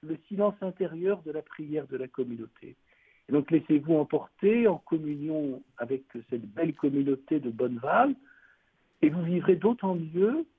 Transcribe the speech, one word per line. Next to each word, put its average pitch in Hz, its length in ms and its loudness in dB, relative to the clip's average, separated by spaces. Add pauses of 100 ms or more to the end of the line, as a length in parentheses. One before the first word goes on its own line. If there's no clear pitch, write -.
le 156 160 -8 (100)
silence 202 340 0
intérieur 185 640 -4
de 156 80 -10
la 151 100 -6
prière 151 460 -8
de 131 100 -8
la 131 100 -6
communauté. 117 680 -10 (520)
Et - 40 -4
donc, 139 200 2
laissez-vous 156 440 2
emporter 196 720 2
en 170 100 2
communion 151 840 -4 (160)
avec 131 260 -4 (260)
cette 117 160 -6
belle 151 280 -4
communauté 139 680 0
de 127 120 -4
Bonneval, 127 640 0 (840)
et 156 80 6
vous 170 120 -2
vivrez 175 340 2
d'autant 196 400 0
mieux 185 520 0 (120)